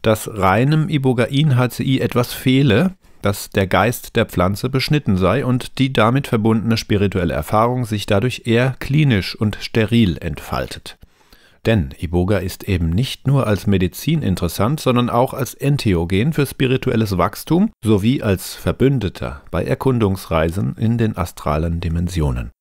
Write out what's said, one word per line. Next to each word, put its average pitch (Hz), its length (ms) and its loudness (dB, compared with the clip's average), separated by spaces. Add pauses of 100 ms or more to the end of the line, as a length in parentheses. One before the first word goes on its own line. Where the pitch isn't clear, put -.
dass - 320 -2
reinem 113 560 2
Ibogain 135 680 0
H 123 140 2
C - 140 -8
I 131 160 0
etwas 123 320 -2
fehle, 135 600 2 (280)
dass - 280 -4
der 98 160 0
Geist 98 500 0
der 113 80 4
Pflanze 98 460 -2
beschnitten 131 480 0
sei 95 260 2
und 123 340 -2
die 135 140 2
damit 127 340 2
verbundene 113 520 2
spirituelle 92 560 0
Erfahrung 117 500 0
sich 107 220 -4
dadurch 107 400 0
eher 123 320 2
klinisch 135 580 0
und 107 240 -2
steril 110 600 2
entfaltet. - 760 -8 (720)
Denn 98 320 2
Iboga 90 400 0
ist 90 260 -8
eben 85 240 0
nicht 101 380 -2
nur 131 200 2
als 104 200 0
Medizin 101 560 0
interessant, 98 580 -2
sondern 120 300 2
auch 123 240 0
als - 180 -6
Entheogen 104 800 0
für 143 140 0
spirituelles 117 720 0
Wachstum 160 520 0 (140)
sowie 107 380 2
als 98 320 -2
Verbündeter 95 960 -2
bei 85 140 -2
Erkundungsreisen 98 1120 0
in 117 180 0
den 110 220 -2
astralen 85 640 -2
Dimensionen. 82 800 -2